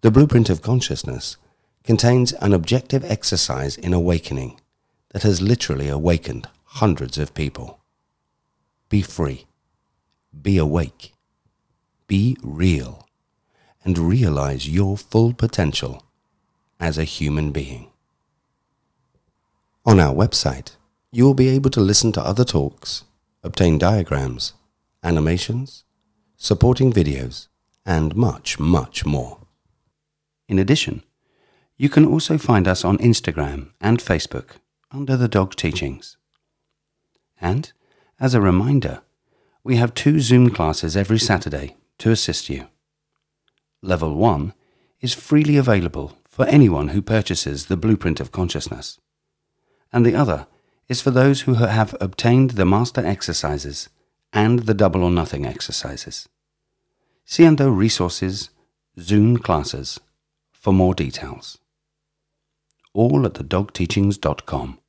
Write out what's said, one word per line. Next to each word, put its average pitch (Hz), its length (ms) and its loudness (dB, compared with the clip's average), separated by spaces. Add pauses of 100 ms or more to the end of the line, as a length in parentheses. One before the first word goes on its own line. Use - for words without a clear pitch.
The 113 100 6
Blueprint 123 400 4
of 85 120 -2
Consciousness - 720 -4 (480)
contains 120 500 2
an 101 180 0
objective 123 520 -2
exercise 69 720 -4
in 87 160 -4
awakening 82 680 -2 (500)
that 98 120 -8
has 95 180 2
literally 78 480 -2
awakened 71 600 -2 (160)
hundreds 78 520 -2
of 73 180 -6
people. 67 440 -8 (1080)
Be 101 120 2
free, 71 460 -6 (960)
be 98 160 2
awake, 78 540 -2 (960)
be 107 360 0
real, 73 680 -2 (760)
and 92 120 -2
realize 76 720 0
your 98 300 -2
full 117 340 2
potential 76 680 -4 (760)
as 80 200 -4
a 80 60 -2
human 76 480 -4
being. 65 360 -10 (2000)
On 107 120 8
our 73 160 4
website, 69 600 -2 (340)
you 120 140 2
will 139 100 6
be 127 140 2
able 135 220 0
to 123 100 0
listen 104 320 4
to - 80 -2
other 101 240 0
talks, - 600 -4 (380)
obtain 82 360 2
diagrams, 71 720 -2 (500)
animations, 87 840 -4 (520)
supporting 127 560 2
videos, 69 560 -2 (380)
and 80 280 0
much, - 460 -4
much 76 460 -2
more. 69 320 -4 (1120)
In 95 100 0
addition, - 440 0 (760)
you 135 100 0
can 151 160 6
also 160 320 0
find 101 320 2
us 92 160 0
on 95 140 2
Instagram 71 720 -2 (100)
and 113 180 0
Facebook - 600 -6 (340)
under 135 240 -4
The 123 120 0
Dog 95 260 0
Teachings. - 640 -6 (1200)
And, 98 320 -4 (480)
as 127 140 0
a 113 60 4
reminder, 101 640 0 (600)
we 127 120 0
have 117 180 0
two 151 260 2
Zoom 123 300 6
classes 80 460 -2
every 101 220 0
Saturday 76 580 -2 (220)
to 110 120 0
assist - 400 -2
you. 69 160 -10 (1120)
Level 80 340 -2
one 90 380 0 (480)
is 127 140 -6
freely 147 420 2
available 95 600 0 (100)
for - 180 -2
anyone 90 420 6
who 92 120 -2
purchases 90 640 -4
The 95 100 -2
Blueprint 87 440 0
of 65 100 -8
Consciousness, - 720 -8 (920)
and 120 120 4
the 117 100 4
other 113 320 0 (420)
is 123 120 -4
for 135 100 0
those 135 320 2
who 131 120 2
ha-, 117 120 2
have 107 340 0
obtained 120 500 2
the 98 160 0
master 107 380 0
exercises 76 840 -6 (440)
and 113 280 2
the 110 140 0
double 95 280 2
or 87 80 2
nothing 82 360 -4
exercises. - 840 -12 (960)
See - 220 4
under 143 240 4
resources, 95 800 -2 (500)
Zoom 104 380 4
classes, 73 600 -4 (540)
for - 200 -2
more 92 220 4
details. - 640 -10 (1300)
All 127 340 2
at - 80 -4
the - 100 -10
dog 92 280 -2
teachings 98 460 0
dot - 280 -4
com. 65 320 -10 (100)